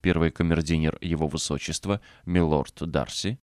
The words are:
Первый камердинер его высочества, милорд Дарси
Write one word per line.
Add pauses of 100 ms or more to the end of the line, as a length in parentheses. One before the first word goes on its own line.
Первый
камердинер
его
высочества, (260)
милорд (160)
Дарси